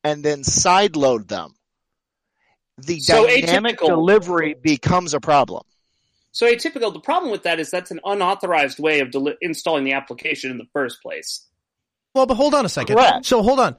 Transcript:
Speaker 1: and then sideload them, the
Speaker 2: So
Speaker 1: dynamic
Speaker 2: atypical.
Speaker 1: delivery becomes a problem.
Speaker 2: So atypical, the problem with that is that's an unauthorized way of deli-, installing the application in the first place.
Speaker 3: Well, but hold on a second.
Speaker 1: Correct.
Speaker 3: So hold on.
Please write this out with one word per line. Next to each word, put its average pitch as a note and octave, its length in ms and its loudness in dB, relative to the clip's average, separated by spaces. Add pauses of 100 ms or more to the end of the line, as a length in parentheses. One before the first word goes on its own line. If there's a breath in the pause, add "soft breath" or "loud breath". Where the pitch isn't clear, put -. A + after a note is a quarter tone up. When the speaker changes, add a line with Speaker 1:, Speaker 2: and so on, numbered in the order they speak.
Speaker 1:
and D3+ 200 -2
then D3 180 -2
sideload D3+ 880 2
them, F2 280 -10 (1200)
the D3 220 -6
Speaker 2:
So E3+ 260 4
Speaker 1:
dynamic A3+ 540 2
Speaker 2:
atypical. E3 80 2
Speaker 1:
delivery E3+ 760 2
becomes D#3 540 0
a C3+ 40 0
problem. B2 440 0 (680)
Speaker 2:
So A#3 140 -2
atypical, A#3+ 480 -2
the E3 60 -16
problem D#4 320 -2
with F#3+ 120 -6
that E3 160 -2
is D#3 120 -8
that's F3+ 180 -6
an E3 160 -12
unauthorized F3+ 720 -2
way D3+ 220 0
of B2+ 100 -2
deli-, C#3 320 -4
installing D#3+ 420 -4
the C3+ 100 -2
application C3+ 580 -8
in A#2+ 80 -12
the - 140 -18
first C3 280 -6
place. - 420 -14 (720)
Speaker 3:
Well, C4 120 2
but B3+ 100 0
hold C#4+ 200 2
on C4+ 100 2
a E3+ 40 -4
second. D#3 260 -2
Speaker 1:
Correct. B3+ 300 4
Speaker 3:
So A3+ 180 2
hold B3+ 160 2
on. F3+ 200 2